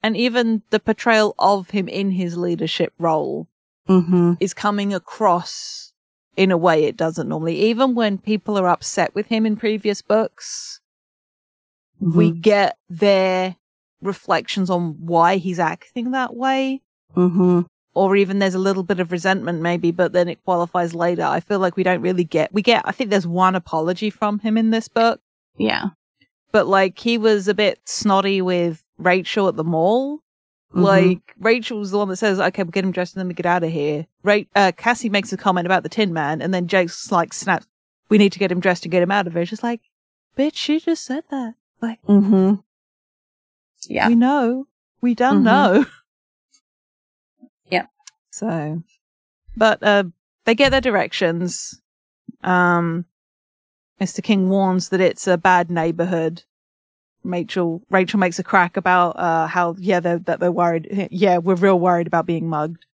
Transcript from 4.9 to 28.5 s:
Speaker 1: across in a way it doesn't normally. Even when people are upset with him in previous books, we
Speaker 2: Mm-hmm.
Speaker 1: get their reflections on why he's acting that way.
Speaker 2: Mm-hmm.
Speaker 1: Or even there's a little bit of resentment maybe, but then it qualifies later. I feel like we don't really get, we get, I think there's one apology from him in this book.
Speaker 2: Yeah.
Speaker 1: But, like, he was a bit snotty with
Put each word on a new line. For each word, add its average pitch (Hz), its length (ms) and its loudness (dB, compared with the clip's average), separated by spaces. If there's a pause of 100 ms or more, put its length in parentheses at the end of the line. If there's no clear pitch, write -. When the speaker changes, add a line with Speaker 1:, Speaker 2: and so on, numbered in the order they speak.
Speaker 1:
across - 960 -4 (440)
in 190 160 2
a 175 40 2
way 165 280 4
it - 120 -4
doesn't 165 320 -4
normally. 160 340 -4
Even 233 340 0
when 214 220 0
people 214 380 -4
are 185 120 0
upset - 440 -2
with 208 140 -4
him 220 180 0
in 214 120 0
previous 214 460 -4
books, - 760 -4 (1200)
we 170 300 4
Speaker 2:
Mm-hmm. 170 100 -8
Speaker 1:
get 202 380 2 (100)
their 185 680 2 (440)
reflections 185 680 -2
on 175 300 -2
why 170 380 2
he's 175 200 -4
acting 190 540 -4
that 254 240 -4
way. 269 460 -2 (340)
Speaker 2:
Mm-hmm. 180 460 4 (320)
Speaker 1:
Or 190 220 2
even 196 220 2
there's 190 160 0
a 185 60 -2
little 190 240 0
bit 180 160 -2
of 170 120 -4
resentment 175 480 -2
maybe, 170 300 0
but 175 220 -2
then 175 160 2
it - 160 -12
qualifies 175 500 -2
later. 170 300 -2
I 151 160 -2
feel 202 180 -4
like 185 180 -2
we 190 60 -2
don't 180 200 0
really 180 220 0
get, 156 300 -2
we 208 80 0
get, 233 220 4
I - 80 -6
think 220 180 -6
there's 190 160 0
one 185 300 2
apology 180 540 -4
from 208 280 -4
him 220 180 -2
in 220 140 2
this 220 180 -2
book. 226 320 0 (380)
Speaker 2:
Yeah. 208 300 -2 (640)
Speaker 1:
But, 196 160 4
like, 196 320 2
he 233 180 0
was 214 300 2
a 208 60 0
bit - 300 0
snotty 196 580 0
with 175 420 -2 (120)